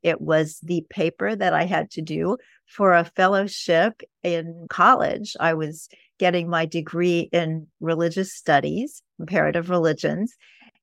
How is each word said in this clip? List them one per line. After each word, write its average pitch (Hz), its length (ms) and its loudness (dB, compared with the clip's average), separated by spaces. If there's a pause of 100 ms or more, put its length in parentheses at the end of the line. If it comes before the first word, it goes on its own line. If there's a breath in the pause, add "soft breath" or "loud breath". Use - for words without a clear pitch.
It 170 180 0
was 156 440 0
the 165 260 -4
paper 196 460 -4
that 185 180 0
I 160 80 2
had 175 300 -2
to 160 100 -8
do 160 360 -4 (280 soft breath)
for 190 260 2
a 170 120 6
fellowship 190 960 0 (220)
in 165 440 -6
college. - 720 2
I 160 160 2
was 156 340 -6 (300 soft breath)
getting 175 320 0
my 165 160 0
degree 170 640 -2
in 160 380 -2 (100)
religious 165 560 -2
studies, 156 640 0 (180)
comparative 165 520 0
religions. 165 640 0 (480 soft breath)